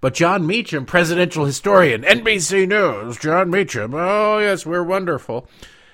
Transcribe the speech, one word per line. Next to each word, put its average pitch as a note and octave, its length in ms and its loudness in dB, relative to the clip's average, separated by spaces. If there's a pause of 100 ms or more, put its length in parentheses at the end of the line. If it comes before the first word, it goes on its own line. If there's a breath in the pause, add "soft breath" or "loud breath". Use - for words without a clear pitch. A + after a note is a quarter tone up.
But C3 140 -2
John F3 340 2
Meacham, D3 360 -4
presidential E3+ 600 0
historian, C#3+ 600 2
N A3 200 4
B G#3+ 160 2
C F#3 260 2
News, B2 520 0
John E3+ 320 0
Meacham, C3 440 -2
oh, G#3 460 0
yes, G3+ 260 -2
we're F3 160 -2
wonderful. E3+ 640 -4 (460 soft breath)